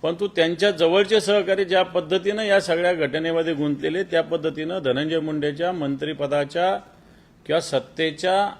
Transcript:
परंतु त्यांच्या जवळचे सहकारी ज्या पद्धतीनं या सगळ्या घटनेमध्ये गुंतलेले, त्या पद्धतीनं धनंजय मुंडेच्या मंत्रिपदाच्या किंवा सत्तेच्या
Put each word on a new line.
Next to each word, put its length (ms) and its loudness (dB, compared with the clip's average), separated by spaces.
परंतु 260 -2
त्यांच्या 440 2
जवळचे 500 4
सहकारी 440 2
ज्या 180 4
पद्धतीनं 600 -2
या 180 4
सगळ्या 320 2
घटनेमध्ये 600 0
गुंतलेले, 500 -2
त्या 200 0
पद्धतीनं 560 -4
धनंजय 400 0
मुंडेच्या 520 -4
मंत्रिपदाच्या 1040 -2
किंवा 160 0
सत्तेच्या 1000 -2